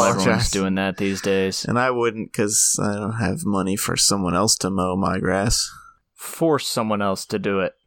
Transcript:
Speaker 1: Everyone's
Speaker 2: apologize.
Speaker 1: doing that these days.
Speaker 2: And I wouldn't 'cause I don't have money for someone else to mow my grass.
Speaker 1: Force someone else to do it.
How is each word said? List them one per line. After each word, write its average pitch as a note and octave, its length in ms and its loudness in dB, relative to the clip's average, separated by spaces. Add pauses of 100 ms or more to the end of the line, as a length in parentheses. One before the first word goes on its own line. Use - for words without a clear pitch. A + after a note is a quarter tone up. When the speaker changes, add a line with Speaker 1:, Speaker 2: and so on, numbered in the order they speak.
Speaker 1:
Everyone's A#2 200 2
Speaker 2:
apologize. G#2+ 300 2
Speaker 1:
doing F#2+ 240 0
that F#2+ 220 -2
these G2 220 -2
days. F#2+ 440 0
Speaker 2:
And A#2+ 160 0
I B2+ 100 2
wouldn't A#2 420 -2
'cause - 480 2
I G2+ 140 0
don't G#2 200 -4
have G2 300 -2
money F#2+ 300 0
for F2 220 -2
someone F#2 400 2
else G#2+ 220 2
to F#2 120 -2
mow F2+ 260 0
my F#2 220 0
grass. - 500 0 (460)
Speaker 1:
Force - 540 0
someone G#2+ 340 0
else F#2+ 240 -2
to G#2 140 -2
do G2 180 0
it. F2+ 160 0 (120)